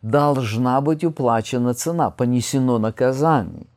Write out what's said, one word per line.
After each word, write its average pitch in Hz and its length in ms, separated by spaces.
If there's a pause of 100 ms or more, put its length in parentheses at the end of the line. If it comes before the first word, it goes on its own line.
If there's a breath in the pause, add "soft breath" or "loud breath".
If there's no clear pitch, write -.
должна 127 760
быть 156 240
уплачена 123 720
цена, 160 360
понесено 123 680
наказание. 123 880 (100)